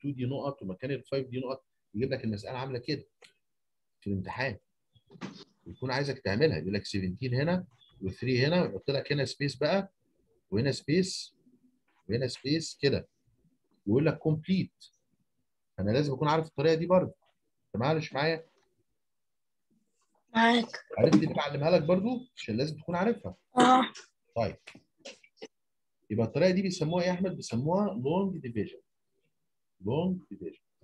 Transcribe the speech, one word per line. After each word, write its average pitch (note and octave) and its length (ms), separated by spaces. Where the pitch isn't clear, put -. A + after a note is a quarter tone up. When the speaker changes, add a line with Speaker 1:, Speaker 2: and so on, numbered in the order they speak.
Speaker 1:
تو C#3+ 100
دي B2+ 140
نقط، C3+ 360
ومكان B2+ 300
ال B2 120
فايف C3+ 240
دي B2 120
نقط، C3 260
يجيب C3 200
لك A#2+ 100
المساله A2 340
عامله B2+ 220
كده D3+ 260
في - 80
الامتحان. G2+ 480
يكون B2+ 240
عايزك C#3 280
تعملها، G#2+ 380
يقول F2 160
لك G2+ 120
سيفنتين G2 480
هنا E3 320
وثري A#2+ 440
هنا، F3 180
ويحط G#2 280
لك C3+ 200
هنا C#3+ 140
سبيس C#3 300
بقى، F#3 380
وهنا A#2+ 200
سبيس، - 640
وهنا B2 180
سبيس D3+ 540
كده، B2+ 260
ويقول B2+ 200
لك D3+ 120
كومبليت. - 680
انا G2 120
لازم C#3 220
اكون D3 140
عارف D#3 200
الطريقه D#3+ 280
دي D#3+ 100
برضه. F3+ 300
انت - 160
معايا C#3 120
ولا D#3+ 60
مش D#3 140
معايا؟ D#3+ 320
Speaker 2:
معاك. A#3 500
Speaker 1:
عرفت - 180
اللي D#3+ 180
بعلمها D3 380
لك F3 120
برضه؟ F#3+ 520
عشان - 220
لازم D3 200
تكون F3 180
عارفها. G3+ 400
Speaker 2:
اه. B3+ 240
Speaker 1:
طيب. G#2 200
يبقى G#2+ 160
الطريقه E3 260
دي F#3 100
بيسموها F3 420
ايه F3+ 60
يا F3+ 40
احمد؟ F3 220
بيسموها E3+ 580
لونج E3 440
ديفيجن. A2+ 440
لونج E3+ 400
ديفيجن. F2+ 280